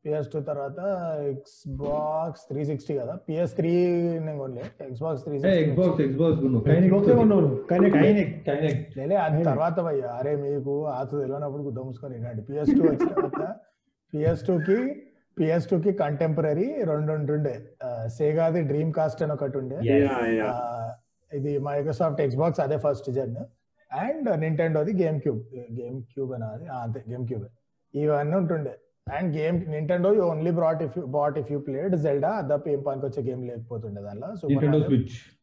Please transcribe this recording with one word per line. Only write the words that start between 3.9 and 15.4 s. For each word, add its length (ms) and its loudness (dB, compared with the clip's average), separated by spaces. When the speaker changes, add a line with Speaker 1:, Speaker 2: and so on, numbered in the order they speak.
Speaker 1:
నేను 200 -6
కొనలే, 240 -6
Xbox 300 -4
త్రీ 260 -4
సిక్స్టీ 200 4
Speaker 2:
ఏ, 140 2
Xbox, 140 4
Xbox 480 4
కొను. 240 4
Speaker 3:
Xbox 520 6
ఏ 20 10
కొన్నావు 260 8
నువ్వు? 180 4
Kinect. 240 6
Speaker 2:
Kinect, 540 4
Kinect. 320 0
Speaker 1:
లేలే, 200 0
అది 180 2
Speaker 3:
Kinect. 160 4
Speaker 1:
తర్వాత 300 2
భయ్యా, 280 -2
అరే 280 -2
మీకు 500 -2
ఆతు 340 -4
తెలియనప్పుడు 420 -4
గుద్ద 160 -6
మూసుకొని 360 -12
వినండి. 280 -8
పిఎస్ 340 0
టూ 60 4
వచ్చిన 260 2
తర్వాత, 480 -4
పిఎస్ 320 0
టూకి, 560 0
పిఎస్ 320 2